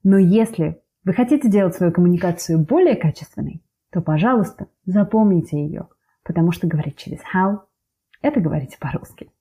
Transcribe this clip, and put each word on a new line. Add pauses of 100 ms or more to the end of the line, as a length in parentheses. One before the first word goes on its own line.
Но
если (240)
вы
хотите
делать
свою
коммуникацию
более
качественной, (280)
то,
пожалуйста, (180)
запомните
ее, (360)
потому
что
говорить
через (160)
how — (640)
это
говорить
по-русски. (100)